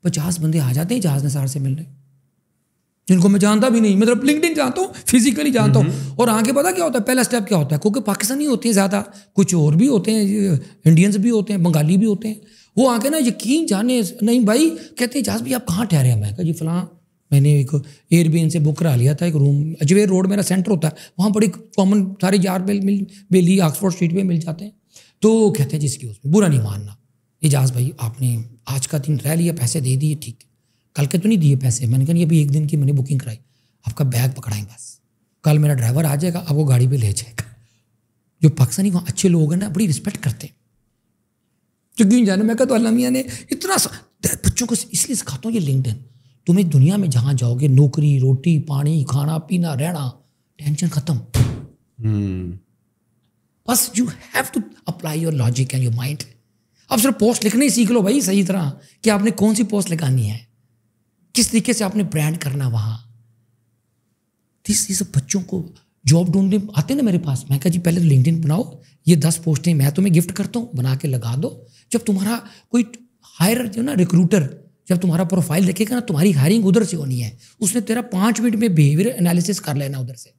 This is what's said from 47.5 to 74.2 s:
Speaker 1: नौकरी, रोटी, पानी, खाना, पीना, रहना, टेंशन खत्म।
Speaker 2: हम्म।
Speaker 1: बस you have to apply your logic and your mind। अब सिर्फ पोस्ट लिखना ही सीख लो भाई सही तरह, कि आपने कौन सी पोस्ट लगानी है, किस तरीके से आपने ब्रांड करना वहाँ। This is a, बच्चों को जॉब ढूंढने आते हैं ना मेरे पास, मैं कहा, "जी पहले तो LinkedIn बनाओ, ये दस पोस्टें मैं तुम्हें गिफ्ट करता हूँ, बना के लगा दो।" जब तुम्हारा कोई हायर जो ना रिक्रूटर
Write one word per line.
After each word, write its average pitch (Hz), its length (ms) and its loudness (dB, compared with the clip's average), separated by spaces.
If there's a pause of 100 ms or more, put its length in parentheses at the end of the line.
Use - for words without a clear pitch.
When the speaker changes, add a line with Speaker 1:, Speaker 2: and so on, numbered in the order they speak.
Speaker 1:
नौकरी, 143 520 4
रोटी, 135 400 2
पानी, 143 500 -2
खाना, 143 280 -2
पीना, 170 360 -4
रहना, 143 380 -4 (480)
टेंशन 147 280 -2
खत्म। 147 340 -4 (800)
Speaker 2:
हम्म। 98 580 -4 (1120)
Speaker 1:
बस - 240 -2
you 240 140 0
have - 480 -6
to 226 80 -2 (280)
apply 156 260 -8
your 160 260 -2
logic 123 260 0
and 131 200 -2
your 117 100 -2
mind। 135 260 -6 (680)
अब 254 100 0
सिर्फ 262 200 0
पोस्ट 220 240 0
लिखना 220 200 2
ही 294 60 2
सीख 226 220 2
लो 240 100 2
भाई 226 200 0
सही 190 220 2
तरह, 175 300 -2 (300)
कि 220 60 2
आपने 208 220 2
कौन 214 240 0
सी 233 80 0
पोस्ट 196 280 -2
लगानी 135 320 0
है, 107 240 -6 (880)
किस 240 160 0
तरीके 233 220 0
से 220 100 -4
आपने 202 200 -2
ब्रांड 156 340 -2
करना 139 300 -4
वहाँ। 110 560 -6 (1400)
This - 260 -2
is 190 120 -4
a, - 140 -4
बच्चों 185 240 -4
को 180 220 -8 (420)
जॉब 170 240 4
ढूंढने 196 380 0 (100)
आते 156 160 -2
हैं 285 80 0
ना 254 40 0
मेरे 185 120 2
पास, 139 340 -4
मैं 139 80 0
कहा, 180 100 0
"जी 175 100 0
पहले 175 220 0
तो 170 60 4
LinkedIn 151 360 4
बनाओ, 160 380 -2 (260)
ये 170 80 6
दस 160 220 0
पोस्टें 165 360 0
मैं 143 180 0
तुम्हें 190 220 0
गिफ्ट 170 180 2
करता 202 280 -6
हूँ, 233 160 -8
बना 131 200 -2
के 139 120 -6
लगा 120 280 -4
दो।" - 320 -8 (240)
जब 226 120 -2
तुम्हारा 214 380 -2 (300)
कोई 240 140 0 (540)
हायर 233 280 0
जो 208 140 -6
ना 277 120 -4
रिक्रूटर 175 560 2 (400)